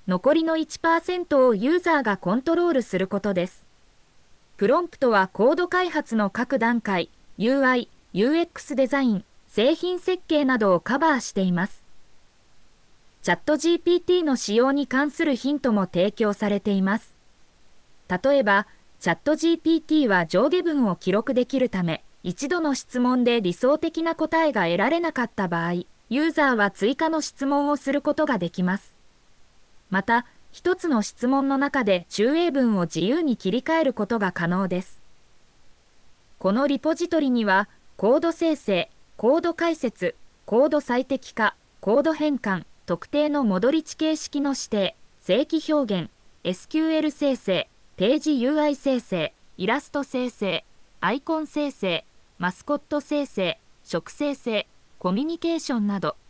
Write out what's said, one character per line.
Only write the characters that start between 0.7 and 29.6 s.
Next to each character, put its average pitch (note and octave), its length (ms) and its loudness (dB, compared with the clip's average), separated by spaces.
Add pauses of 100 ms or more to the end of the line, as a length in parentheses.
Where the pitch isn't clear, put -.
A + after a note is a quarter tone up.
パ E4 180 2
ー - 40 -2
セ F4+ 160 -4
ン F4 80 -6
ト C4 220 4
を A#3+ 80 4
ユ C4 220 0
ー - 20 0
ザ E4 200 2
ー C4 40 -2
が G#3 140 0
コ F3+ 180 -2
ン B3+ 60 0
ト E4 140 0
ロ F4 140 2
ー E4 40 2
ル C4 80 2
す G3 160 -4
る F#3+ 100 0
こ G3+ 120 -4
と G3+ 140 -2
で F3+ 140 -2
す。 - 180 -18 (920)
プ G3+ 100 2
ロ D4 140 4
ン F4 60 -6
プ - 120 -20
ト B3+ 100 2
は G3 220 4
コ A#3 200 4
ー E4 40 2
ド F4 120 0
開 F4+ 220 0
発 D4+ 260 -4
の G#3 140 0
各 B3 300 -2
段 A#3 220 2
階、 F#3+ 280 -2 (280)
ユ C4 240 2
ー C4 60 4
ア B3+ 80 4
イ、 - 140 -2 (240)
ユ G#3+ 180 2
ー D#4 40 2
エ E4+ 80 2
ッ E4 100 -4
ク - 80 -14
ス - 140 -8
デ B3+ 120 4
ザ C#4 140 0
イ B3 120 2
ン、 F#3+ 120 -2 (220)
製 B3+ 280 2
品 F4+ 240 -4
設 F#4 280 -2
計 D4+ 160 2
な C4 140 2
ど G3+ 180 4
を E3+ 40 2
カ B3 180 -2
バ D4+ 200 2
ー - 20 -4
し - 140 -8
て G3 80 0
い F#3+ 100 0
ま F3 160 0
す。 - 200 -16 (1300)
チ F3+ 120 0
ャ - 20 2
ッ - 100 -4
ト D4+ 120 2
ジ E4 140 0
ー E4+ 120 0
ピ F4 140 4
ー - 40 -2
テ F4+ 120 0
ィ F4+ 80 4
ー - 20 -2
の C#4 140 0
使 G#3 180 -4
用 B3+ 160 4
に C#4 160 -2
関 C#4+ 240 0
す E4 140 -4
る C#4+ 100 2
ヒ C4 160 -2
ン D4 80 -2
ト B3 140 0
も G3+ 120 2
提 F#3 280 0
供 G#3+ 180 0
さ G#3 160 -4
れ G3+ 140 0
て G#3+ 100 -2
い G3 100 2
ま G3 180 0
す。 - 140 -16 (960)
例 C4 300 2
え C4+ 60 4
ば、 G3+ 240 2 (340)
チ - 80 -2
ャ A3 60 0
ッ - 60 -4
ト D4+ 140 2
ジ D#4 140 0
ー E4 120 0
ピ E4 140 2
ー D#4 60 -2
テ - 140 -2
ィ D4+ 80 4
ー B3 40 2
は F#3 180 4
上 F#3+ 220 2
下 F4 160 0
文 D4 240 2
を F3+ 80 0
記 - 160 -2
録 G#3+ 220 0
で B3 120 2
き C4+ 140 -2
る B3+ 80 2
た F#3+ 160 -2
め、 E3 200 -4 (200)
一 F3+ 240 -6
度 F4 140 -2
の D4 120 0
質 - 280 -4
問 B3 240 2
で A#3+ 160 2
理 F3+ 120 -2
想 C4+ 240 2
的 D#4+ 240 -4
な E4 140 -2
答 D#4+ 320 0
え C#4+ 60 0
が G3+ 100 0
得 E3+ 140 0
ら G3+ 120 2
れ E4+ 120 2
な E4 100 -2
か B3+ 120 -4
っ A3+ 120 -6
た F#3+ 140 -2
場 E3+ 180 -2
合、 F3 160 -2 (260)
ユ C#4+ 180 0
ー D#4+ 40 0
ザ C#4 220 2
ー - 20 0
は G3+ 160 2
追 B3 240 -2
加 D#4+ 140 0
の D#4+ 100 0
質 - 260 -6
問 C#4+ 220 0
を D4 80 0
す C#4 160 -4
る C#4+ 100 0
こ D4 120 0
と D#4 120 0
が C4 120 0
で F3 120 -4
き F#3 140 -4
ま F3+ 140 0
す。 - 180 -18 (960)